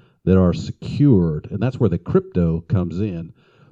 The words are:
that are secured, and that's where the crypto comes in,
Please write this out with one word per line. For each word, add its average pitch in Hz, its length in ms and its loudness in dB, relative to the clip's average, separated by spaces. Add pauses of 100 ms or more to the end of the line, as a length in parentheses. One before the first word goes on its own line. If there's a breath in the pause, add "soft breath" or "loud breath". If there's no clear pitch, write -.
(260 soft breath)
that 95 120 4
are 90 160 4
secured, 87 960 0
and 90 100 -6
that's 123 180 -4
where 113 100 2
the 85 100 -2
crypto 87 640 -2
comes 87 380 -4
in, 85 320 -6 (400 soft breath)